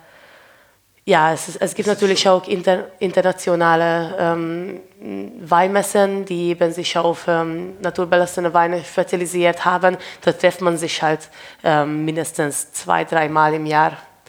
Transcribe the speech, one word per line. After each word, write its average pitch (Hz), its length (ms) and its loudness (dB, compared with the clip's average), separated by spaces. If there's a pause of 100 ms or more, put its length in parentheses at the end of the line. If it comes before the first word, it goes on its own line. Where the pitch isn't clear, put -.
(1040)
ja, 160 280 4
es - 160 -6
ist, - 120 -12
es 185 140 -2
gibt 202 120 -4
natürlich 196 420 2
auch 185 180 2
inter-, 190 380 0 (140)
internationale, 170 1160 0
ähm, 170 600 -4 (640)
Weinmessen, 196 840 2
die 175 280 -2
eben 170 200 0
sich 170 260 -4
auf, 165 300 0
ähm, 165 540 -2
naturbelassene 175 720 0
Weine 170 320 2
spezialisiert 175 800 0
haben. 180 320 2 (260)
Dort 170 160 0
trifft 180 220 2
man 170 160 0
sich 156 240 -6
halt, 156 260 -2 (380)
ähm, 151 400 2
mindestens 156 640 -4
zwei, 170 320 -2
dreimal 156 520 2
im 156 100 -4
Jahr 151 280 2 (360)